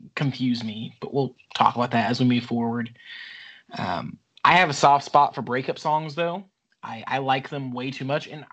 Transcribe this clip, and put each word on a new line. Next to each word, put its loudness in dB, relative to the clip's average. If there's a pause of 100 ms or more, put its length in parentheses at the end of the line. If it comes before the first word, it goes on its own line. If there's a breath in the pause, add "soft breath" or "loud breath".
(140)
confuse 0
me, -8
but -10
we'll -2 (200)
talk 6
about 0
that 2
as 0
we 4
move 4
forward. -4 (840 loud breath)
Um, -4 (240)
I 4
have 4
a -2
soft 6
spot 4
for -6
breakup -4
songs, -4
though. -4 (400)
I, -12
I -2
like 0
them -8
way -6
too -8
much, -2
and -16